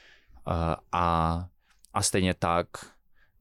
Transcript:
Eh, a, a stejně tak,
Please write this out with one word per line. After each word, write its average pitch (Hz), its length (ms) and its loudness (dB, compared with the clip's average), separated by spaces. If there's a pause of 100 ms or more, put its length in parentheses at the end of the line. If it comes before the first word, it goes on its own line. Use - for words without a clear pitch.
(500)
Eh, 82 260 0 (160)
a, 85 540 2 (480)
a 101 80 -2
stejně 92 320 2
tak, 87 340 0 (720)